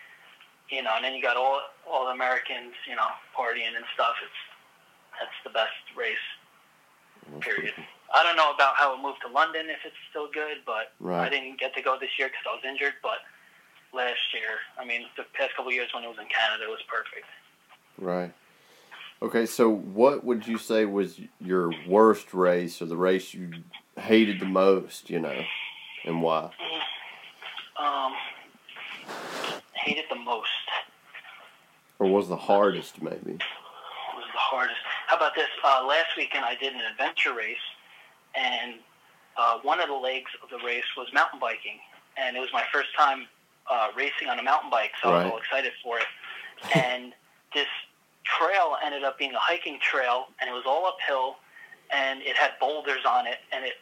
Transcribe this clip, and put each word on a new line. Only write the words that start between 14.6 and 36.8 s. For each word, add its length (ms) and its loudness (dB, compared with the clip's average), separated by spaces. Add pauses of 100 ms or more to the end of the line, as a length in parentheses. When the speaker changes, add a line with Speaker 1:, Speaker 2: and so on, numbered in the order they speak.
Speaker 1:
I 60 -8
mean, 320 -6
the 60 -8 (100)
past 220 -2
couple 140 -4
of 40 0
years 200 -2
when 100 -8
it 40 -10
was 120 -12
in 80 -14
Canada, 380 0
it 40 -6
was 140 -8
perfect. 420 -6 (720)
Speaker 2:
Right. 340 -2 (880)
Okay, 240 2
so 220 4
what 560 4
would 240 0
you 100 -2
say 280 2
was 340 0 (220)
your 320 2 (140)
worst 460 8
race 480 4
or 40 -6
the 100 -4
race 380 2
you 180 -10 (480)
hated 400 6
the 60 -4
most, 640 4
you 100 0
know, 240 -4 (600)
and 160 -2
why? 300 2 (1300)
Speaker 1:
Um, 380 0 (1600)
hated 360 -2
the 60 -4
most. 320 -4 (1500)
Speaker 2:
Or 100 4
was 200 4
the 80 -4
hardest, 640 2
maybe? 320 -8 (840)
Speaker 1:
Was 180 -12
the 60 -4
hardest. 400 0 (280)
How 100 4
about 180 2
this? 140 0 (140)
Uh, 220 6
last 320 2
weekend 280 -2
I 100 -2
did 180 -4
an 80 -8 (100)